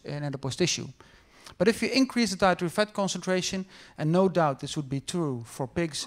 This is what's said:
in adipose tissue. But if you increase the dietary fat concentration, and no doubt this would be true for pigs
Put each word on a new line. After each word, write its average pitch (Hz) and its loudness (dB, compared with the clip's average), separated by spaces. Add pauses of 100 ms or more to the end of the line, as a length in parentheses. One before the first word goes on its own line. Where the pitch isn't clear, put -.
in 147 -8
adipose 139 -6
tissue. - 0 (720)
But 185 2
if 220 4
you 233 0
increase 240 2
the 190 -6
dietary 180 2
fat 208 0
concentration, 185 -2 (320)
and 151 0
no 190 6
doubt 156 2
this - -8
would 139 -4
be 139 -2
true 139 -4
for - -6
pigs 160 -4